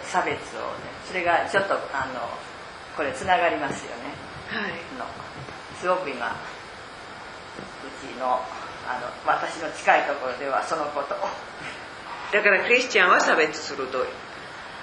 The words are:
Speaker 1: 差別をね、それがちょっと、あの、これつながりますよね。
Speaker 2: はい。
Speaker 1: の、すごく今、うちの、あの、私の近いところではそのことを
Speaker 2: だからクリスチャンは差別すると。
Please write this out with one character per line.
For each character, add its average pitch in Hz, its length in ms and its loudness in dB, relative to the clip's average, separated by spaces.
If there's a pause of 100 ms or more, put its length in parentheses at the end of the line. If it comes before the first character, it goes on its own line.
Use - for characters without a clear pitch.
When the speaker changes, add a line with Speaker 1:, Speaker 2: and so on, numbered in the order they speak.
Speaker 1:
差 175 200 2
別 139 360 -4
を - 20 -4 (220)
ね、 143 80 -10 (160)
そ - 80 -6
れ 180 80 0
が 170 240 4
ち - 100 2
ょ 196 40 6
っ - 80 2
と、 147 60 2 (200)
あ 135 180 0
の、 117 160 -4 (680)
こ 156 80 0
れ 135 80 0
つ - 120 -6
な 185 140 6
が 175 100 6
り 156 100 2
ま 143 120 0
す - 160 -6
よ - 80 -8
ね。 135 160 -8 (400)
Speaker 2:
は 208 160 -2
い。 180 60 -4 (260)
Speaker 1:
の、 240 80 -6 (720)
す - 80 -4
ご 185 160 6
く 143 80 -4
今、 120 160 -4
う 110 80 -2 (1700)
ち 135 160 -10
の、 127 240 2 (460)
あ 123 100 -2
の、 120 80 -6 (180)
私 151 380 2
の 156 80 -2
近 175 280 6
い 151 40 4
と 143 120 2
こ 131 120 -2
ろ 127 80 0
で 139 140 -4
は 131 180 2
そ 175 80 0
の 151 120 0
こ 147 180 -2
と - 100 -2
を - 160 -2 (1000)
Speaker 2:
だ 202 100 6
か 202 80 8
ら 185 140 8
ク 240 100 6
リ 254 80 8
ス 247 60 -2
チ 214 120 6
ャ 185 60 8
ン 185 40 10
は 247 100 10
差 175 160 6
別 156 220 4
す - 180 -6
る 135 100 -2
と。 127 180 0 (800)